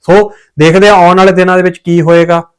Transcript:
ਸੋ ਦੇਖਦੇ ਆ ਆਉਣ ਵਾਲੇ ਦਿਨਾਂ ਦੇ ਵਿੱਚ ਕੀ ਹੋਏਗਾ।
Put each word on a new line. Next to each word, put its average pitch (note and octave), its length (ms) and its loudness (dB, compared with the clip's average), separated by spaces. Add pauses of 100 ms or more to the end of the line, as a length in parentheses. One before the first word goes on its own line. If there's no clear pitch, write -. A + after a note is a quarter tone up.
ਸੋ G#3 300 0 (260)
ਦੇਖਦੇ E3+ 300 0
ਆ G#3 60 2
ਆਉਣ F3+ 240 2
ਵਾਲੇ F#3+ 140 2
ਦਿਨਾਂ F#3 240 -2
ਦੇ F#3 60 -2
ਵਿੱਚ F3+ 160 -6
ਕੀ E3+ 240 -4
ਹੋਏਗਾ। E3+ 400 0 (160)